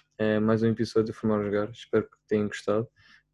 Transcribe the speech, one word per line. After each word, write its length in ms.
É 220
mais 240
um 60
episódio 420
de 80
Formar 220
a 20
Jogar. 280
Espero 320
que 140
tenham 200
gostado. 400